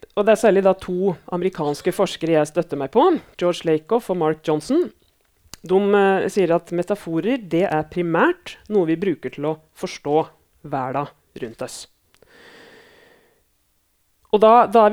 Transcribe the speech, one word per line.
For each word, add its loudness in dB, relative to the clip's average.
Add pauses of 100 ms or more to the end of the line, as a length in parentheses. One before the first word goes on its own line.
(180)
og 0
det 6
er 4
særlig 4
da 4
to -4 (180)
amerikanske -4
forskere -4
jeg 2
støtter -4
meg -8
på, 4 (340)
George -2
Lakoff -2
og -2
Mark 0
Johnson, -2 (760)
de, 0
eh, 2 (100)
sier 2
at -6
metaforer, -4
det -2
er -2
primært -2 (180)
noe 2
vi 0
bruker -4
til -10
å -4 (260)
forstå -4 (500)
verden -6 (320)
rundt -12
oss. -12 (2500)
Og 2
da, 8
da 4
er 6